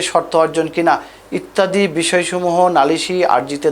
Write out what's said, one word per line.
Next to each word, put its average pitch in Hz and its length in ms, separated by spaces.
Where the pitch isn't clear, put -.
শর্ত 165 260
অর্জন 160 400
কিনা 170 180
ইত্যাদি 190 440
বিষয়সমূহ 175 580
নালিশি 160 460
আর্জিতে 143 480